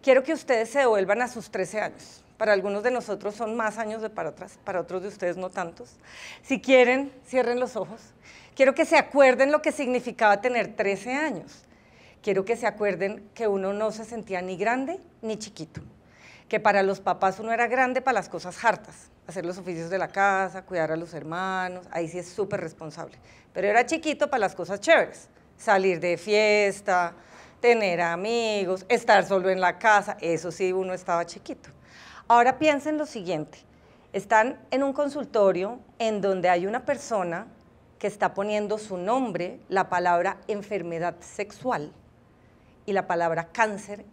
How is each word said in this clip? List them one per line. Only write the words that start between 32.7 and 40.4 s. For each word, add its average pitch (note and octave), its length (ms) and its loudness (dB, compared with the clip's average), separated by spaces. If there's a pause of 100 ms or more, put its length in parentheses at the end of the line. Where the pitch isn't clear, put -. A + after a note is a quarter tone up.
lo D4 80 -4
siguiente, E3+ 520 -6 (560)
están A3 440 2 (140)
en C4 100 0
un C#4 120 0
consultorio A#3+ 840 0 (200)
en G#3+ 220 -2
donde F#3 260 0
hay F3+ 200 2
una B3 180 -4
persona G3+ 640 -4 (520)
que G#3 80 -4
está G3 260 -2
poniendo G#3 440 -2
su G#3+ 180 -10
nombre, G3 720 -2
la F#3 220 0
palabra F3 480 0 (100)